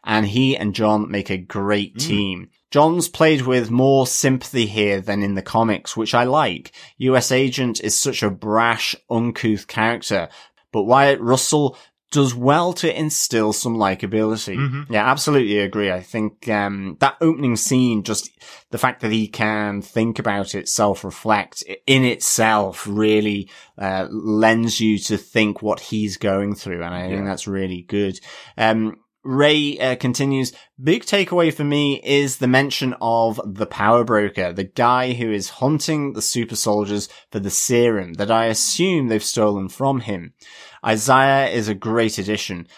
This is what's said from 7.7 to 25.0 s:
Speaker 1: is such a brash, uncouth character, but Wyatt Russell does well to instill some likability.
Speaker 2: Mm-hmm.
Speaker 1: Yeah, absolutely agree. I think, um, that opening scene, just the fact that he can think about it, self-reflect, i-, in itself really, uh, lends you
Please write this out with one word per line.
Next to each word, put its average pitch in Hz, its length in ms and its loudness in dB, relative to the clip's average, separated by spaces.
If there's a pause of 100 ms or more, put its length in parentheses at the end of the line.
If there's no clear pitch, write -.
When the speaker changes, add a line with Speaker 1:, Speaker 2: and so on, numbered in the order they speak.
Speaker 1:
is 107 160 -2
such - 240 -2
a 104 80 2
brash, 110 640 0 (160)
uncouth 117 560 -2
character, 110 640 -2 (420)
but 107 120 0
Wyatt 135 360 4
Russell 131 560 0 (340)
does 139 240 2
well 147 380 2
to - 260 -2
instill 120 540 0
some 117 240 -4
likability. 107 800 -2
Speaker 2:
Mm-hmm. 139 340 -4
Speaker 1:
Yeah, 110 200 2
absolutely 135 480 2
agree. 101 340 0
I 92 80 -4
think, 107 480 -6
um, 101 520 -4
that 135 200 2
opening 143 340 2
scene, 120 480 0
just - 280 -6 (400)
the 113 80 -6
fact - 240 -2
that 110 100 -2
he 110 160 0
can 104 540 -4
think 113 360 -2
about 101 360 -4
it, 98 160 -8
self-reflect, 101 1000 -2
i-, 95 80 -12 (100)
in 135 200 4
itself 107 840 0
really, 104 640 0 (260)
uh, 95 340 -4
lends 110 680 2
you 107 200 4